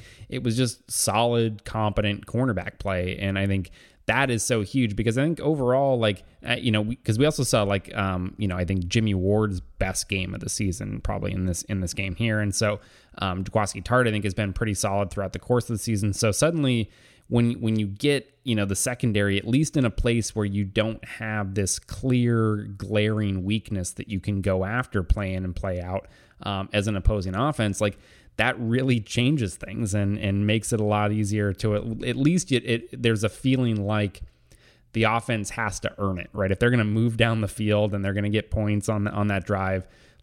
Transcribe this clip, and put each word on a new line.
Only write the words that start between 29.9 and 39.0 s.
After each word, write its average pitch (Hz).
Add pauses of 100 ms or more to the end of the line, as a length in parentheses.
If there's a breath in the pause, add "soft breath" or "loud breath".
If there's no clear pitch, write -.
and, 101
and 101
makes 107
it 113
a 107
lot 104
easier 104
to 104
at, 110
at 123
least 160
it, 120
it, 120
there's 113
a 113
feeling 123
like 104 (720 soft breath)
the 110
offense 110
has 107
to -
earn 95
it, -
right? 98
If 95
they're 120
gonna 123
move 110
down 113
the 104
field 104
and 98
they're 98
gonna 104
get 104
points 104
on, 104